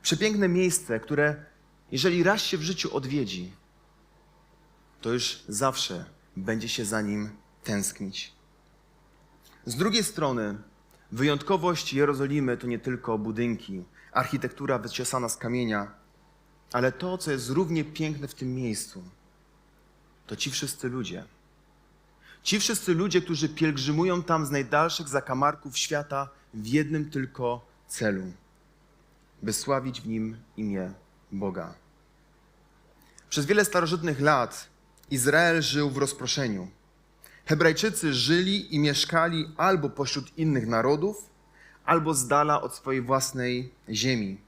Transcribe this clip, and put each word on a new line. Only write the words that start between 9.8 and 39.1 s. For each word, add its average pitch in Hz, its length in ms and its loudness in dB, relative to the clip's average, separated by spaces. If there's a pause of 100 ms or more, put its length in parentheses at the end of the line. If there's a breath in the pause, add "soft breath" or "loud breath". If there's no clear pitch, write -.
strony 117 540 -2 (540 soft breath)
wyjątkowość 151 840 0
Jerozolimy 139 600 2
to 123 100 -8
nie 117 120 -2
tylko 117 400 -2
budynki, 107 680 -2 (280 loud breath)
architektura 131 680 -2
wyciosana 120 500 -4
z - 80 -4
kamienia, 113 580 -2 (760)
ale 127 200 2
to, 180 260 -6
co 160 120 -4
jest 123 200 -2
równie 160 340 2
piękne 151 440 -6
w - 60 -16
tym 127 200 -6
miejscu, 110 480 -4 (1200)
to 107 100 -10
ci - 140 -4
wszyscy - 380 -6
ludzie. 95 360 -6 (1160 loud breath)
Ci 202 180 0
wszyscy 202 340 0
ludzie, 175 280 4
którzy 156 260 -2
pielgrzymują 156 720 2
tam 160 240 2
z 131 40 -6
najdalszych 147 580 2
zakamarków 139 680 -2
świata 139 500 -4 (260 soft breath)
w 110 120 -8
jednym 151 440 0
tylko 123 560 -6 (220)
celu, 95 440 -2 (1080)
by 107 100 -2
sławić 131 480 -2
w - 60 -12
nim 110 300 -4 (200)
imię 98 360 -2 (400)
Boga. 95 420 -6 (1500 soft breath)
Przez 143 180 0
wiele 208 180 4
starożytnych 165 560 0
lat 139 480 2 (420)
Izrael 151 520 6
żył 139 280 0
w 131 60 -6
rozproszeniu. 123 760 -2 (760 loud breath)
Hebrajczycy 170 680 2
żyli 175 600 2
i 147 40 2
mieszkali 160 800 2